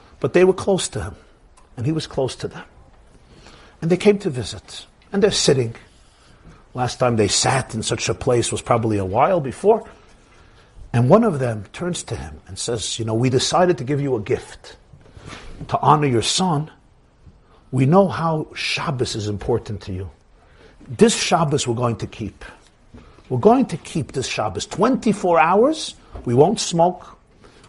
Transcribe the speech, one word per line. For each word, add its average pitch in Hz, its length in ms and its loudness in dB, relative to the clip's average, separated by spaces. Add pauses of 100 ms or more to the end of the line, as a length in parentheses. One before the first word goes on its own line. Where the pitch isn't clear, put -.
(200)
But - 140 -4
they 180 100 6
were 185 100 4
close 190 360 -2
to 82 140 -8
him, 98 120 -12 (600)
and 117 80 -6
he 156 60 -2
was 156 160 -4
close 131 300 -4
to - 100 -8
them. - 180 -12 (1120)
And 165 120 0
they 180 60 2
came 208 220 4
to 180 120 -4
visit, - 560 -10 (260)
and 196 80 0
they're 208 80 6
sitting. 127 460 2 (1000)
Last 123 240 -4
time 120 180 2
they 107 120 4
sat - 480 0
in 107 80 -6
such - 260 -4
a 107 60 0
place 120 360 0
was 107 80 -4
probably 113 380 0
a 95 80 -2
while 147 340 2
before. 196 480 0 (1040)
And 123 160 2
one 214 160 6
of 180 140 0
them 113 360 -4
turns 175 320 -6
to - 100 -8
him 73 320 -14
and 92 100 -14
says, - 400 -6
"You 113 80 -4
know, 110 80 -2
we 123 160 2
decided 165 480 2
to 139 60 -8
give 139 180 -2
you 135 140 -2
a 113 40 -2
gift - 580 -6 (880)
to - 120 -2
honor 147 280 4
your 117 160 2
son. 156 480 0 (1000)
We 131 140 2
know 185 220 6
how 156 480 -4
Shabbos - 600 -4
is 107 120 -6
important 104 540 -4
to 98 120 -10
you. 92 160 -10 (800)
This 202 280 4
Shabbos 160 520 0
we're 117 80 -2
going 117 220 -2
to 104 100 -10
keep. - 360 -12 (840)
We're 127 80 -2
going 226 300 6
to 156 100 -8
keep - 360 -6
this 127 140 -4
Shabbos. - 380 -4
Twenty-four 202 760 2
hours, 208 540 2 (320)
we 120 80 -2
won't 165 260 6
smoke, - 600 -2 (500)